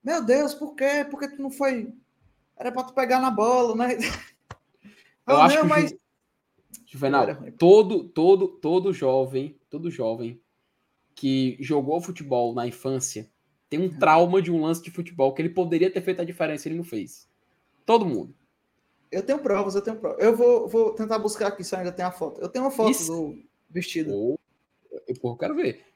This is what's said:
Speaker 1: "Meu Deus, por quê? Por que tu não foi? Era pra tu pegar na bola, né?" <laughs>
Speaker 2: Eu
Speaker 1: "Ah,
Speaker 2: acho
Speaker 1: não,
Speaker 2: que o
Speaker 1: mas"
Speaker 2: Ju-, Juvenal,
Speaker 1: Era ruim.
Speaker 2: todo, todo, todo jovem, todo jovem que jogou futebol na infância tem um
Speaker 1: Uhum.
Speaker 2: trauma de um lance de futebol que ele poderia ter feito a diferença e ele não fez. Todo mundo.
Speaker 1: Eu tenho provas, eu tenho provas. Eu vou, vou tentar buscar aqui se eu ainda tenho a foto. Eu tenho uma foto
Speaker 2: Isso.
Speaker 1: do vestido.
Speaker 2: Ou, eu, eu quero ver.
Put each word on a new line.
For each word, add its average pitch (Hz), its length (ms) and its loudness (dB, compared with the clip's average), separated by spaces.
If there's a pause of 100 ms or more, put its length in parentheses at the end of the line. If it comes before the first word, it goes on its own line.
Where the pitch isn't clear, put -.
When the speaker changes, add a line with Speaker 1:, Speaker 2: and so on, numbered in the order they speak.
Speaker 1:
"Meu 294 220 -4
Deus, 277 300 2
por 294 220 -12
quê? 285 340 0
Por 277 100 -12
que 277 80 -6
tu 285 140 -14
não 269 100 -8
foi? 262 420 -4 (640)
Era 240 160 -8
pra 254 120 -6
tu 254 100 -14
pegar 254 260 2
na 262 100 2
bola, 233 460 2
né?" 247 220 0
<laughs> - 400 -8 (880)
Speaker 2:
Eu 269 100 4
Speaker 1:
"Ah, - 80 10
Speaker 2:
acho 277 100 6
Speaker 1:
não, 311 80 4
Speaker 2:
que - 40 4
o - 20 4
Speaker 1:
mas" 302 200 4
Speaker 2:
Ju-, - 80 -16 (880)
Juvenal, 135 380 0
Speaker 1:
Era - 100 -2
ruim. - 180 -14
Speaker 2:
todo, 196 540 6
todo, 185 420 4
todo 180 460 -2
jovem, 135 680 -2 (100)
todo 165 220 -8
jovem 117 480 -6 (760)
que 131 440 -2
jogou 147 400 -2
futebol 135 540 -4
na 120 140 -4
infância 127 640 -8 (400)
tem 147 100 -4
um 180 60 -2
Speaker 1:
Uhum. 156 140 -8
Speaker 2:
trauma 175 420 6
de 175 100 -4
um 160 100 0
lance 165 200 -2
de 170 100 -18
futebol 135 420 -2
que 160 80 -6
ele 165 80 -4
poderia 170 420 0
ter 190 100 -4
feito 180 200 -4
a 170 40 -4
diferença 156 420 -6
e 160 40 -6
ele 165 60 -6
não 170 80 -8
fez. - 420 -12 (580)
Todo 220 200 4
mundo. 117 280 -4 (800)
Speaker 1:
Eu 190 120 -4
tenho 277 160 0
provas, 202 360 -2
eu 202 60 0
tenho 220 160 -8
provas. 190 260 -4
Eu 220 140 6
vou, 240 300 4
vou 220 260 2
tentar 220 260 -2
buscar 208 280 -2
aqui 202 160 -6
se - 120 -6
eu 185 40 -8
ainda 180 120 -6
tenho 180 160 -6
a 180 40 -2
foto. - 300 -10
Eu 180 60 -8
tenho 254 180 -6
uma 277 60 0
foto 220 200 2
Speaker 2:
Isso. 160 200 -2
Speaker 1:
do 160 320 -8 (260)
vestido. 165 440 -6
Speaker 2:
Ou, 113 260 -2 (680)
eu, 127 160 -6
eu 120 120 -4
quero 294 200 -6
ver. 302 280 -4 (120)